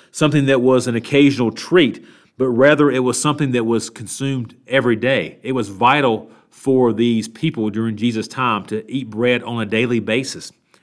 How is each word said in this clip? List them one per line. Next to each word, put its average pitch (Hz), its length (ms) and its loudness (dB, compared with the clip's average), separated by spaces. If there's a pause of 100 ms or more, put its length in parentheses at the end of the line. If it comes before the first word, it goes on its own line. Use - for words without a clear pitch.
(100)
something 147 360 0
that 135 160 4
was 127 260 4
an 117 80 0
occasional 120 560 2
treat, 151 520 0 (320)
but 131 120 0
rather 143 420 4
it 127 100 0
was 123 200 0
something 147 320 -2
that 120 140 0
was 113 220 0
consumed 131 680 -8 (100)
every 123 300 0
day. 120 480 -4
It 127 80 -6
was 120 160 -4
vital 117 600 0 (200)
for 127 440 0
these 113 360 0
people 117 420 -4
during 110 260 -4
Jesus' 110 300 -2
time 113 400 -4
to 107 240 -8
eat 127 180 -6
bread 120 360 0
on 117 180 -6
a 107 40 -6
daily 117 340 0
basis. 107 520 -6 (300)